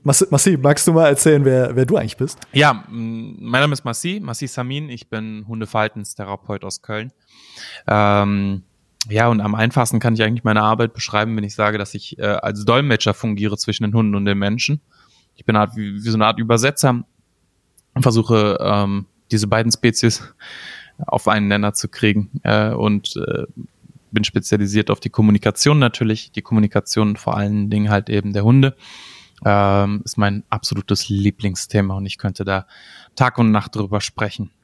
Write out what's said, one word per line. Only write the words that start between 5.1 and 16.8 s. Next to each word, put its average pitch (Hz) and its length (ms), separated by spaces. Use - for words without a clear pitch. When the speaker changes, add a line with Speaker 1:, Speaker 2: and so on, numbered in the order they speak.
Speaker 2:
Hundeverhaltenstherapeut 107 1160
aus 98 200
Köln. 110 280
Ähm, 101 760
ja, 113 200
und 107 120
am 104 140
einfachsten 117 440
kann 113 140
ich 110 80
eigentlich 113 220
meine 110 180
Arbeit 113 320
beschreiben, 110 420
wenn 107 80
ich 104 120
sage, 107 240
dass 101 160
ich, - 240
äh, - 40
als 104 420
Dolmetscher 117 500
fungiere 104 420
zwischen - 260
den 107 120
Hunden 107 180
und 101 120
den 98 120
Menschen. 113 420
Ich - 100
bin 110 120
halt 107 180
wie, 101 200
wie 101 40
so 110 80
eine 107 100
Art 107 100
Übersetzer 120 680